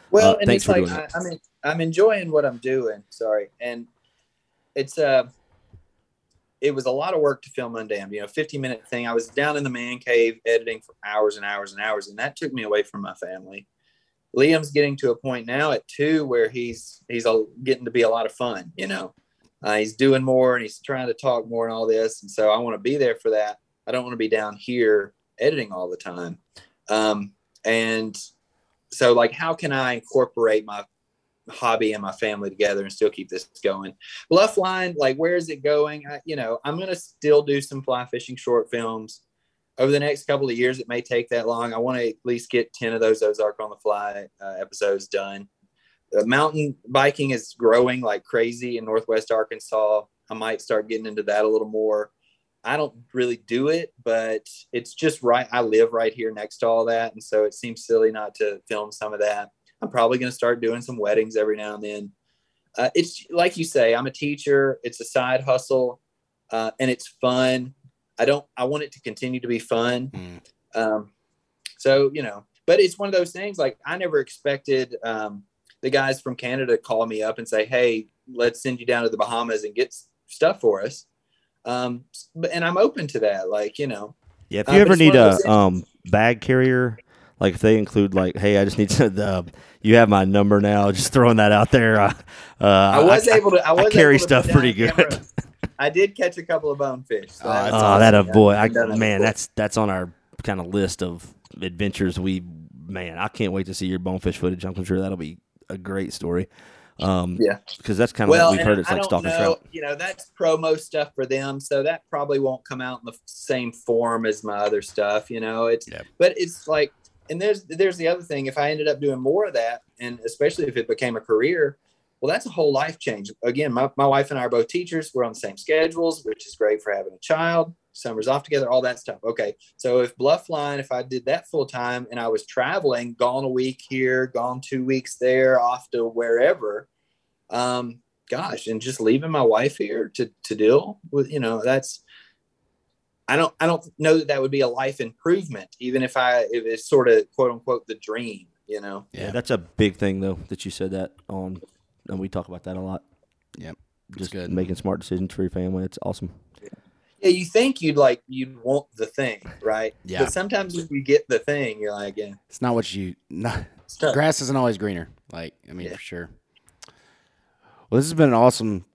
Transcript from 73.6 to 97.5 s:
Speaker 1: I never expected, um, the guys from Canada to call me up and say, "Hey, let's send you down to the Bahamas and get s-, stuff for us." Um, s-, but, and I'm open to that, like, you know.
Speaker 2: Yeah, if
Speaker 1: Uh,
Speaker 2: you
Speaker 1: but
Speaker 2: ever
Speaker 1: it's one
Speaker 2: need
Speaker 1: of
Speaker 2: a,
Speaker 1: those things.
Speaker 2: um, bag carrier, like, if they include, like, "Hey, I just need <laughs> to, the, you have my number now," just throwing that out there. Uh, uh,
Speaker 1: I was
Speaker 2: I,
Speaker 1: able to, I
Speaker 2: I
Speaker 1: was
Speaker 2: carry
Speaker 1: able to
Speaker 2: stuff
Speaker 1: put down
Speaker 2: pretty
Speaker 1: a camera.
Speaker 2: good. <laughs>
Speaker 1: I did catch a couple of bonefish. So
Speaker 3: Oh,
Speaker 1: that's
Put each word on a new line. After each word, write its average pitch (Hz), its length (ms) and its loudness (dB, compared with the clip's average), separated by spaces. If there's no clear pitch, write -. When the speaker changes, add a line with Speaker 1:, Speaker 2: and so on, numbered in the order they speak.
Speaker 1:
I 160 100 -6
never 175 240 -2
expected, 131 840 -4
um, 107 420 -8
the 131 80 -4
guys 135 320 0
from 123 160 -10
Canada 127 360 -4
to 110 60 4
call 113 280 -2
me 107 160 -6
up 110 160 -4
and 117 100 -12
say, 107 160 0
"Hey, 117 440 0
let's 120 320 -2
send 127 180 -4
you 117 40 -16
down 120 200 0
to 113 40 2
the 110 80 -6
Bahamas 110 480 -2
and 104 100 -8
get 123 140 0
s-, - 200 -20
stuff 180 340 0
for 101 220 2
us." 120 240 -8
Um, 123 400 -6
s-, - 220 -20
but, 165 140 -4
and 170 120 -4
I'm 170 140 -2
open 196 320 2
to 123 120 -6
that, 98 280 -2
like, 104 300 -4
you 143 80 -4
know. 107 280 -10
Speaker 2:
Yeah, 101 100 -4
if 107 80 -4
Speaker 1:
Uh, 139 40 2
Speaker 2:
you 190 60 10
Speaker 1:
but 208 40 12
Speaker 2:
ever 190 100 8
Speaker 1:
it's 170 80 6
one 160 80 10
Speaker 2:
need 139 80 10
Speaker 1:
of 117 100 10
Speaker 2:
a, 101 40 10
Speaker 1:
those 92 120 4
things. 107 120 2
Speaker 2:
um, 92 300 6
bag 110 320 2
carrier, 127 560 2
like, 95 160 2
if - 80 -12
they 110 160 8
include, 101 340 2
like, 92 240 0
"Hey, 101 220 4
I 98 80 4
just 98 100 -2
need 104 140 2
<laughs> - 100 2
to, 120 80 6
the, 95 380 -2
you 107 160 8
have 113 140 8
my 95 160 6
number 101 340 6
now," 101 320 4
just - 220 -2
throwing 120 240 6
that 104 140 6
out 104 180 6
there. 113 280 6
Uh, 98 140 4
uh, - 60 2
Speaker 1:
I 98 360 8
was 214 240 8
Speaker 2:
I, 220 120 6
Speaker 1:
able 202 140 4
to, 175 140 6
I 156 40 4
Speaker 2:
I - 20 6
Speaker 1:
was 196 180 4
Speaker 2:
carry 151 260 8
Speaker 1:
able - 20 8
to 127 100 -2
Speaker 2:
stuff 131 160 6
Speaker 1:
put 127 80 0
down 139 80 8
Speaker 2:
pretty 117 240 4
Speaker 1:
a 117 60 4
camera. - 200 -6
Speaker 2:
good. - 140 -6
<laughs> - 540 -12
Speaker 1:
I 139 100 0
did 196 260 0
catch 175 220 -4
a 170 60 -12
couple 160 280 -2
of 143 60 -4
bonefish. 127 560 -6
So - 140 -12
Speaker 3:
Oh, - 20 -4
Speaker 1:
that's 104 220 0